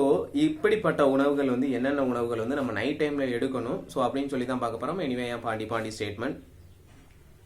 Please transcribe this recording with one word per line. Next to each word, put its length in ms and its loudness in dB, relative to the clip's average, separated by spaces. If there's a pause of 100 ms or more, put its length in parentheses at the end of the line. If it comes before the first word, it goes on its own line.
(400)
இப்படிப்பட்ட 720 4
உணவுகள் 400 4
வந்து 220 2
என்னென்ன 320 0
உணவுகள் 360 0
வந்து 160 -2
நம்ம 160 -2
நைட் 300 -2
டைம்ல 280 0
எடுக்கணும், 580 -2
so, 140 -6
அப்படின்னு 260 0
சொல்லி 180 -2
தான் 140 -2
பார்க்க 260 -4
போறோம். 140 -4
Anyway, 280 -2
என் 140 -6
பாண்டி 240 -4
பாண்டி 240 -2
ஸ்டேட்மெண்ட். 500 -6 (1080)